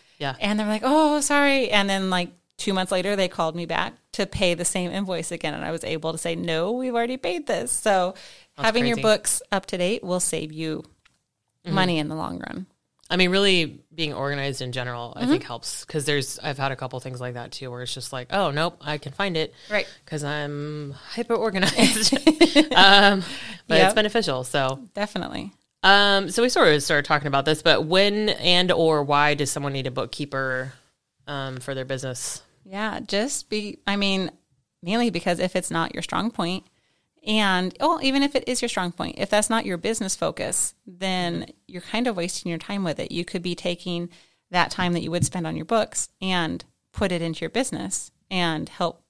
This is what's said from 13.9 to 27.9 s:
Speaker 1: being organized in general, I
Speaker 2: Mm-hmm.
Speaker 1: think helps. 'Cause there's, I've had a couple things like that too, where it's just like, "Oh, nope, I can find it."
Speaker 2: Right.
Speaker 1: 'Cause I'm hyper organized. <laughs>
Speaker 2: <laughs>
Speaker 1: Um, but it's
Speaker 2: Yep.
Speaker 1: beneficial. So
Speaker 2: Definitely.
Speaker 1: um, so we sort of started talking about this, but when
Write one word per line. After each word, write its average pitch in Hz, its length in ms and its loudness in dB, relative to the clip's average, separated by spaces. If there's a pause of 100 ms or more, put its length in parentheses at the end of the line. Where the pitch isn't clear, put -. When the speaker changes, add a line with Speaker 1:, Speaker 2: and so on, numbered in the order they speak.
Speaker 1:
being 156 200 -4
organized 139 480 -4
in 127 100 -8
general, 123 440 -8
I 220 60 -6
Speaker 2:
Mm-hmm. 247 100 2
Speaker 1:
think 359 120 2
helps. - 400 -10
'Cause 151 200 -4
there's, 143 340 -2
I've 139 200 -6
had 139 120 -2
a 131 60 -8
couple 127 240 -10
things 123 200 -12
like 123 140 -8
that 120 160 -12
too, 131 200 -12
where 123 120 -12
it's 123 120 -8
just - 180 -10
like, 123 180 -10
"Oh, 190 200 0
nope, 160 320 -2
I 151 160 -6
can 139 140 -12
find 196 260 -2
it." 156 140 -2 (180)
Speaker 2:
Right. 208 160 -2 (200)
Speaker 1:
'Cause 151 160 -6
I'm 147 680 -6
hyper - 420 -6
organized. 214 880 4
<laughs> - 60 6 (120)
Speaker 2:
<laughs> 294 360 6
Speaker 1:
Um, 196 460 10 (460)
but 160 100 4
it's 185 100 8
Speaker 2:
Yep. 214 60 2
Speaker 1:
beneficial. 208 500 0
So 135 360 0 (140)
Speaker 2:
Definitely. 202 580 -6 (300)
Speaker 1:
um, 196 480 6
so 233 120 0
we 247 60 4
sort 240 200 6
of 151 140 6
started 143 240 2
talking 151 220 2
about 139 180 2
this, 156 160 0
but 151 220 4
when 202 460 2